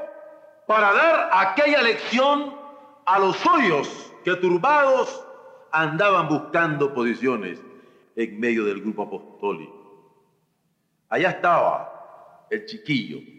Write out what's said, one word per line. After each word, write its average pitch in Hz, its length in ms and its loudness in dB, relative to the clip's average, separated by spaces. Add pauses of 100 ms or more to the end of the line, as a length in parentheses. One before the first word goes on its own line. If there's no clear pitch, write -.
(680)
para 208 260 4
dar 302 400 2
aquella 254 500 2
lección 277 720 0 (500)
a 190 140 2
los 190 180 2
suyos 220 880 0
que 180 140 0
turbados 247 920 2 (460)
andaban 160 560 2
buscando 151 640 0
posiciones 117 680 -2 (540)
en 113 240 -6
medio 113 240 0
del 101 160 -2
grupo 104 220 -6
apostólico. 90 760 -8 (1300)
Allá 160 220 0
estaba - 1200 -2
el 110 160 -6
chiquillo 110 520 -6 (200)